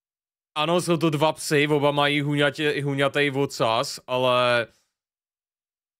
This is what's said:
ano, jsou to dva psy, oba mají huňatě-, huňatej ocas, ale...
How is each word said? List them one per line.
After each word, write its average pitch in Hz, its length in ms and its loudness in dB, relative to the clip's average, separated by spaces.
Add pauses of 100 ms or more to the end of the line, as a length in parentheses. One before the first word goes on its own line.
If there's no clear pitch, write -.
(560)
ano, 160 240 0
jsou 170 160 0
to 160 140 0
dva 151 220 2
psy, 151 360 0
oba 147 220 2
mají 143 320 0
huňatě-, 147 600 0
huňatej 139 480 0
ocas, 135 760 -2
ale... 123 640 0 (1300)